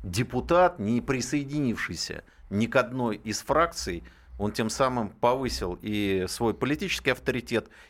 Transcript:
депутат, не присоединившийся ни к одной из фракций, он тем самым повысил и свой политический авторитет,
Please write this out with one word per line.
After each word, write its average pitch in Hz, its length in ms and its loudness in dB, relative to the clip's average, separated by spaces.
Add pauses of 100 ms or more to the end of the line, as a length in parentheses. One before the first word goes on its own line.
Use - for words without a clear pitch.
депутат, 127 800 2
не 113 200 2
присоединившийся 135 1200 -2 (240)
ни 104 180 0
к 117 80 -4
одной 123 440 2
из 107 240 -6
фракций, 147 600 0 (340)
он 104 140 0
тем 110 180 0
самым 123 420 0
повысил 120 720 0
и 101 460 0
свой 113 280 0
политический 151 560 -2
авторитет, 120 580 -2 (220)